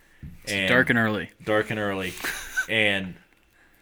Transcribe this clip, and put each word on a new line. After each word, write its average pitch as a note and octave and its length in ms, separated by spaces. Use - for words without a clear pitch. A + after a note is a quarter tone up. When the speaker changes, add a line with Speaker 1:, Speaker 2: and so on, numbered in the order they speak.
Speaker 1:
It's - 100
Speaker 2:
And G2 160
Speaker 1:
dark B2 220
and A#2+ 80
early. G#2+ 320
Speaker 2:
Dark G#2+ 260
and A2+ 100
early. F#2+ 380
Speaker 1:
<laughs> - 500
Speaker 2:
And G2+ 460